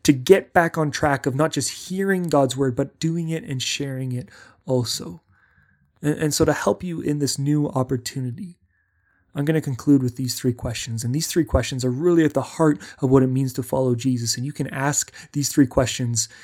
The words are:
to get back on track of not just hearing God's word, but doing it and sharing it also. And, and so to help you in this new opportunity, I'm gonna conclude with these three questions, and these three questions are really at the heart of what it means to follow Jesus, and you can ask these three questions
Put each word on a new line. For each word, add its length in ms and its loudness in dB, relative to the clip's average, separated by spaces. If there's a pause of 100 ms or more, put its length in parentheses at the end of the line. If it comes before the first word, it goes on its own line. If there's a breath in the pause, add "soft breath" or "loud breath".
to 100 6
get 400 4
back 240 2
on 140 0
track 360 0
of 80 0
not 180 0
just 360 -6
hearing 360 0
God's 320 2
word, 180 0
but 240 -4
doing 300 -2
it 160 -4
and 180 -6
sharing 500 -6
it 180 -6 (340 loud breath)
also. 580 -4 (800)
And, 160 0
and 160 0
so 100 2
to 100 4
help 280 -2
you 200 -6
in 160 0
this 200 -2
new 300 2
opportunity, 880 -4 (760)
I'm 100 -2
gonna 160 2
conclude 420 2
with 140 -2
these 220 -6
three 140 0
questions, 520 -6
and 100 0
these 140 -2
three 160 0
questions 400 -2
are 60 0
really 340 2
at 100 0
the 80 0
heart 380 0 (200 loud breath)
of 100 0
what 120 8
it 60 4
means 260 0
to 80 -4
follow 320 0
Jesus, 420 -2
and 80 -6
you 80 -6
can 160 -6
ask 440 -2 (200 loud breath)
these 160 -2
three 180 6
questions 640 -2 (160 loud breath)